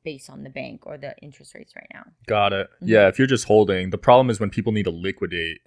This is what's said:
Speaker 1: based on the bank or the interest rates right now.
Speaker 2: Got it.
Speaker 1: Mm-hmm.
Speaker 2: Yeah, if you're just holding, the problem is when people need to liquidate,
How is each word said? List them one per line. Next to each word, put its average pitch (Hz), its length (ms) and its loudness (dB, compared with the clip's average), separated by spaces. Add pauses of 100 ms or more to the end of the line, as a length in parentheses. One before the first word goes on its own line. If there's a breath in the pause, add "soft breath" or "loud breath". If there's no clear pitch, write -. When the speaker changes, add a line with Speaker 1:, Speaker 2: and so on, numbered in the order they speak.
Speaker 1:
based 147 240 -14
on 139 140 -20
the 135 60 -18
bank 131 380 -16
or 151 100 -16
the 135 200 -18
interest - 360 -20
rates - 220 -20
right - 180 -20
now. - 120 -20 (220)
Speaker 2:
Got 101 260 0
it. 98 220 -6
Speaker 1:
Mm-hmm. - 120 -14
Speaker 2:
Yeah, 104 220 6
if - 100 -2
you're 131 80 2
just 131 160 -2
holding, 98 460 2
the 92 80 -8
problem 127 320 4
is 107 100 -4
when 104 100 -4
people 107 220 -6
need 107 140 -2
to 92 40 -6
liquidate, 85 760 -8